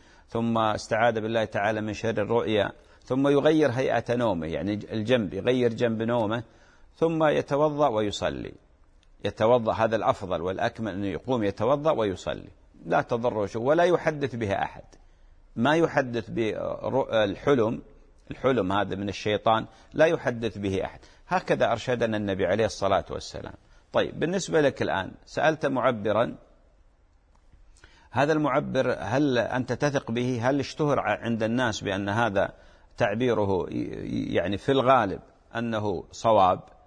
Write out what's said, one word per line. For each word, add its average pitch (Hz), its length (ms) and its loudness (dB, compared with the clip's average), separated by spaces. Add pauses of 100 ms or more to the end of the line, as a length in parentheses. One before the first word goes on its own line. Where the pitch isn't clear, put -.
(300)
ثم 117 280 0
استعاذ 110 640 0
بالله 110 240 -2
تعالى 107 360 -2
من 107 120 -4
شر 113 160 -4
الرؤيا، 107 600 0 (320)
ثم 135 240 0
يغير 143 420 4
هيئة 120 460 0
نومه، 98 320 0
يعني، 82 260 -4
الجنب، 107 600 -2
يغير 120 400 2
جنب 113 280 -2
نومه، 117 420 -2 (520)
ثم 165 280 0
يتوضأ 147 640 2
ويصلي. 90 640 -2 (760)
يتوضأ، 110 480 2
هذا 110 220 2
الأفضل 92 460 -2
والأكمل، 95 500 -4
أنه 98 160 -4
يقوم 110 360 -2
يتوضأ 139 480 0
ويصلي، 90 580 -4 (360)
لا 165 160 2
تضره 113 440 -2
شيء، 110 160 -6
ولا 156 220 2
يحدث 156 520 0
بها 98 280 -2
أحد. - 200 -8 (720)
ما 131 200 2
يحدث 139 540 0
بالحلم، 110 1500 0 (500)
الحلم 120 400 0
هذا 98 240 -2
من 101 140 -6
الشيطان، 110 560 0 (280)
لا 147 120 4
يحدث 117 520 -2
به 95 280 -2
أحد. - 140 -12 (280)
هكذا 160 440 0
أرشدنا 120 460 -2
النبي 98 280 -2
عليه 104 200 2
الصلاة 95 440 0
والسلام. - 440 -10 (400)
طيب، - 260 0
بالنسبة 160 420 0
لك 135 200 2
الآن، 87 300 -2 (140)
سألت 151 400 0
معبرا، 117 720 0 (1800)
هذا 143 220 2
المعبر 131 640 0
هل 127 380 2
أنت 123 360 0
تثق 139 380 -2
به؟ 123 320 -2
هل 139 160 2
اشتهر 139 400 0
ع-، 101 220 0
عند 113 220 -2
الناس 113 400 0
بأن 98 260 -2
هذا 104 440 0 (440)
تعبيره 107 720 0
ي-، - 640 -6
يعني 98 240 0
في - 140 0
الغالب 123 480 4 (360)
أنه 107 560 -4
صواب، 95 480 4 (260)